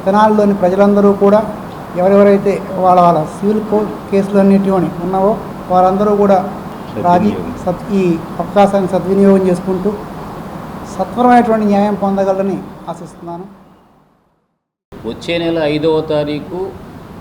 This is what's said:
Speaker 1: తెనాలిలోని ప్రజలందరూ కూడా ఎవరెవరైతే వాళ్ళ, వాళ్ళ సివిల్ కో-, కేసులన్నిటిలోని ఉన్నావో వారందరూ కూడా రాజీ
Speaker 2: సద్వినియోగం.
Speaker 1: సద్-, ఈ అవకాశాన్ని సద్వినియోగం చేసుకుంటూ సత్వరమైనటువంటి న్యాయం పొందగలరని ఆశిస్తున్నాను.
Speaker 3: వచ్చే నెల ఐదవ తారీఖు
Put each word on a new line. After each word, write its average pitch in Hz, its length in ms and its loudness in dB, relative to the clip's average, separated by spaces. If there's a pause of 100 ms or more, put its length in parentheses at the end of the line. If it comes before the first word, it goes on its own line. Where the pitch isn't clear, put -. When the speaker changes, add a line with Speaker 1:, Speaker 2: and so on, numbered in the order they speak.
Speaker 1:
తెనాలిలోని 208 480 4
ప్రజలందరూ 202 600 4
కూడా 202 260 4 (580)
ఎవరెవరైతే 196 640 4 (220)
వాళ్ళ, 180 180 6
వాళ్ళ 170 220 4
సివిల్ 214 380 -2 (100)
కో-, - 400 -4
కేసులన్నిటిలోని 196 800 2 (140)
ఉన్నావో 190 280 0 (380)
వారందరూ 196 460 2
కూడా 196 220 4 (640)
రాజీ 175 280 4
Speaker 2:
సద్వినియోగం. 175 240 -6 (120)
Speaker 1:
సద్-, 185 280 -4
ఈ 180 240 0 (220)
అవకాశాన్ని 196 500 0
సద్వినియోగం 190 600 2
చేసుకుంటూ 185 440 -2 (1040)
సత్వరమైనటువంటి 220 680 2
న్యాయం 202 300 2
పొందగలరని 196 640 0 (320)
ఆశిస్తున్నాను. 170 540 -14 (1600)
Speaker 3:
వచ్చే 170 300 -6
నెల 165 260 -2
ఐదవ 151 380 0
తారీఖు 151 580 -6 (600)